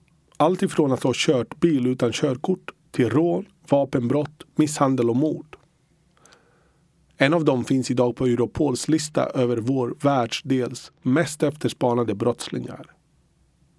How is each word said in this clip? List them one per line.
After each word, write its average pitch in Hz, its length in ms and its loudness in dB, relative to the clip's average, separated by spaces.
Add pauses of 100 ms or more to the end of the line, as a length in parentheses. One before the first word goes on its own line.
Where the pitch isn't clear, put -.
(360)
Allt 175 260 0
ifrån 151 300 2
att 120 100 -2
ha 131 120 2
kört - 460 0
bil 139 260 2
utan 127 260 0
körkort 147 580 -4 (200)
till 117 200 0
rån, 170 360 0 (220)
vapenbrott, 139 800 0 (100)
misshandel 135 540 2
och 117 60 0
mord. - 420 -4 (1600)
En 139 140 4
av 165 100 2
dem 131 200 2
finns 131 260 0
idag 123 260 0
på 131 100 -2
Europols 123 640 0
lista 151 380 0
över 123 300 0
vår 123 460 -2
världsdels 131 880 -2 (100)
mest 139 400 0
efterspanade 123 720 0
brottslingar. - 720 -4 (920)